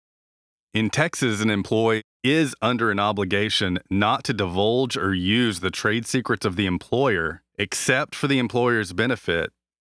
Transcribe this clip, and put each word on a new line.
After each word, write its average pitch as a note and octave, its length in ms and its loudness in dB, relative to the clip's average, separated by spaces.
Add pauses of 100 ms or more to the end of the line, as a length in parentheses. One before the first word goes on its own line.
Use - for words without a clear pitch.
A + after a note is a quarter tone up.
(720)
In G#2+ 180 0
Texas, C3 500 0
an A2 80 2
employee A2 540 0 (200)
is C#3+ 380 2
under A2+ 300 2
an G2 80 -2
obligation G2+ 800 0 (100)
not G#2 360 2
to C3 80 -2
divulge G#2 640 0
or F#2+ 200 0
use G2 460 0
the F#2 100 -2
trade A2 340 -2
secrets - 400 -2
of F#2 100 -2
the G2+ 120 0
employer F2+ 760 0 (160)
except B2+ 560 0
for - 140 -4
the C3+ 100 2
employer's A#2+ 560 0
benefit, F#2 580 -2 (300)